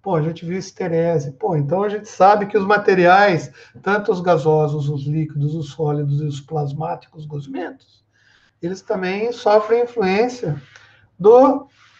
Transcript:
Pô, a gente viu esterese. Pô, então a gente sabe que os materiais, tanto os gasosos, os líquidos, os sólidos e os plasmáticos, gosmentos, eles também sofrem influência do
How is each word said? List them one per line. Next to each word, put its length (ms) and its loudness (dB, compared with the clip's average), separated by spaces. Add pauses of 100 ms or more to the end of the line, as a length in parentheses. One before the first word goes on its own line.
Pô, 140 -4
a 60 2
gente 240 -6
viu 120 -6
esterese. 760 -2
Pô, 220 -4
então 280 0
a 60 -2
gente 200 -10
sabe 380 4
que 100 -2
os 80 0
materiais, 840 4 (320)
tanto 280 -2
os 80 -2
gasosos, 720 0
os 160 -6
líquidos, 480 -4
os 180 -8
sólidos 500 -2
e 20 -6
os 180 -8
plasmáticos, 840 -8
gosmentos, 800 -14 (580)
eles 200 -8
também 500 -4
sofrem 520 2
influência 760 -2 (580)
do 480 6 (320)